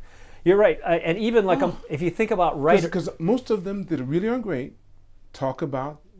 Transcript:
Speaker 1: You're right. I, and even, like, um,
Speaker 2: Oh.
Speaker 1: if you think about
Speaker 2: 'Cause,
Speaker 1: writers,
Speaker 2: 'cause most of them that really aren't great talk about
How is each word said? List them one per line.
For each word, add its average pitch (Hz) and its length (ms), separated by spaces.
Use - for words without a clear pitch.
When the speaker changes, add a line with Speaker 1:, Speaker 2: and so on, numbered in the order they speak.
Speaker 1:
You're 180 140
right. 196 280
I, 170 140
and 170 180
even, 226 280
like, 180 180
um, 180 180
Speaker 2:
Oh. - 80
Speaker 1:
if 147 140
you 175 80
think 220 180
about 180 240
Speaker 2:
'Cause, 151 80
Speaker 1:
writers, 170 300
Speaker 2:
'cause 180 260
most 214 320
of 202 140
them 196 220
that 160 180
really 165 260
aren't 247 140
great 147 320
talk 135 300
about 139 360